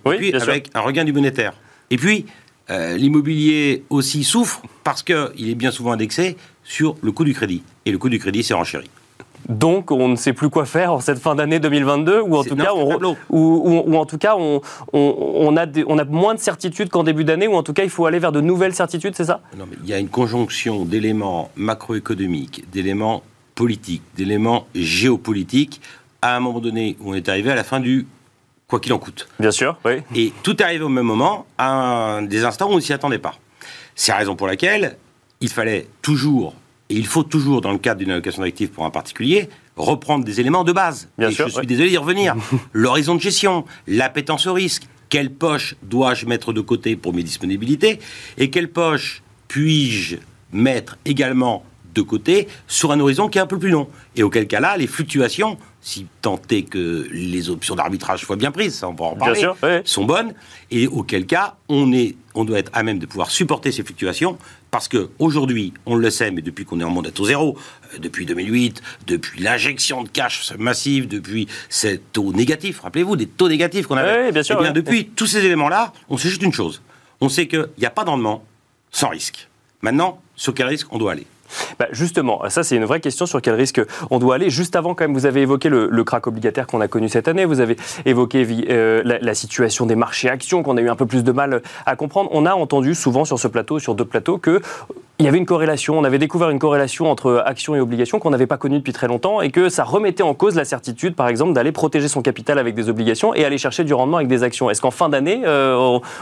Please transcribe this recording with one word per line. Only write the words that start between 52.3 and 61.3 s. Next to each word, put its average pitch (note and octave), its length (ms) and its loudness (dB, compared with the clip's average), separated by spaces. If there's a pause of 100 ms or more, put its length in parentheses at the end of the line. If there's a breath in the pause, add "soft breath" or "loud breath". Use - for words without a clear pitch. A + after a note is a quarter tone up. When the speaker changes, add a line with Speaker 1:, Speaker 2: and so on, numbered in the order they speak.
Speaker 2:
sur - 220 0
un D3 100 2
horizon C#3+ 280 2
qui G#3+ 80 -6
est F#3+ 60 4
un F#3 40 0
peu F#3+ 120 -6
plus F#3 100 -2
long. D3+ 180 2 (300 loud breath)
Et A#2 60 2
auquel G#2+ 240 2
cas G#2 140 -2
là, F#3 180 0
les C#3 80 0
fluctuations, D#3 720 -2 (240 loud breath)
si - 240 -12 (160)
tant G2 180 -2 (100)
est G#2 120 2
que E2+ 500 -6
les F2 380 -4
options F2 240 -6
d'arbitrage F2+ 500 -4
soient G2 120 -4
bien B2+ 140 -2
prises, F3+ 260 -4
ça F#2+ 120 -8
on F2 60 -10
pourra E2 160 -4
en E2 60 -8
Speaker 1:
Bien C3 100 -2
Speaker 2:
parler, A#2 140 2
Speaker 1:
sûr, F#3 220 0
oui. E3+ 220 2
Speaker 2:
sont - 200 -2
bonnes, A3 280 0 (380 loud breath)
et A#2 160 2
auquel F#2+ 400 -4
cas, F#3 300 -2 (120)